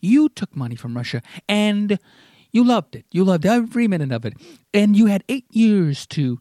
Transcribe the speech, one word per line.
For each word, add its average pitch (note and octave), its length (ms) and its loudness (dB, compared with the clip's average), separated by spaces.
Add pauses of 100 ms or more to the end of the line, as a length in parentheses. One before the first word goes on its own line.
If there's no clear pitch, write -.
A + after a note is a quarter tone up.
You C#4 280 2
took - 280 -8
money A#2+ 200 -8
from A#2 200 -10
Russia. B2 260 -6 (260)
And G#3 500 0 (540)
you A#3+ 120 4
loved A#3 320 0
it. - 160 -18
You F3 120 0
loved F3+ 220 2
every A#3 420 0
minute D#3 240 -2
of A#2 120 -6
it. A2+ 100 -8 (400)
And G#3 220 4
you A3 100 6
had G3 220 0
eight C4 220 -6
years G3+ 580 0
to B2+ 320 -4